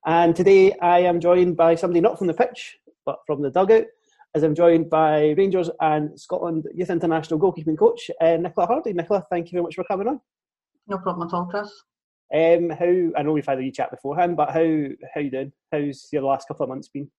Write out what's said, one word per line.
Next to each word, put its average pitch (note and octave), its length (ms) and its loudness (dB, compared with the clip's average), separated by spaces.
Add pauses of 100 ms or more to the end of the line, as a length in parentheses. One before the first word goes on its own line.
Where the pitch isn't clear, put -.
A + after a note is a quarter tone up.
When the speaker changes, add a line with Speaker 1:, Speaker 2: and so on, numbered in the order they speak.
Speaker 1:
And E3 320 4
today F#3+ 460 6
I F3 160 4
am F3 200 2
joined F3 380 2
by E3+ 180 4
somebody E3+ 280 0
not A#3 160 2
from F#3+ 80 -4
the D#3+ 80 -2
pitch, - 420 -4 (300)
but C#3 200 -8
from C#3+ 140 -4
the C#3+ 80 -2
dugout, G3 380 2 (480)
as D3+ 80 0
I'm D#3 120 2
joined E3 360 4
by D3+ 480 2
Rangers F#3 320 0 (100)
and D3+ 400 -2
Scotland E3 540 -6
Youth E3+ 160 -6
International D#3+ 500 -2
goalkeeping D#3+ 380 -2
coach, A#3 320 0 (100)
uh, E3 160 2
Nicola E3+ 300 -2
Hardy. A#3+ 260 -2
Nicola, F3+ 380 -2
thank E3+ 160 -4
you F3 60 -20
very F3 100 -4
much E3+ 120 -8
for F#3 100 -6
coming G3+ 220 -4
on. C4+ 140 -6 (640)
Speaker 2:
No G3 120 -8
problem F3 280 -6
at E3+ 60 -10
all, F3 140 -4
Chris. G3+ 260 -8 (600)
Speaker 1:
Um, E3+ 340 4
how, F3 500 0
I D3 40 -2
know D3+ 100 -2
we've D3 140 -2
had C#3 100 -2
a C3 60 -6
wee C3 100 -6
chat - 180 -6
beforehand, E3+ 460 -2
but D3 140 0
how, D#3+ 320 0 (320)
how D3+ 80 -6
you C#3+ 80 -4
doing? C3+ 220 -8 (200)
How's C#3+ 400 -6
your C#3+ 120 -2
last C3+ 220 -2
couple D3 180 -6
of B2 40 -8
months C3 200 -12
been? C#3 300 -14